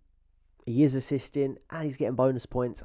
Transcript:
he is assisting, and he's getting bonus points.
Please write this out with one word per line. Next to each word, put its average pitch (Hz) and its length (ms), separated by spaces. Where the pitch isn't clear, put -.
he 123 180
is 135 100
assisting, 135 640
and 160 140
he's 139 120
getting 127 180
bonus 127 320
points. 123 380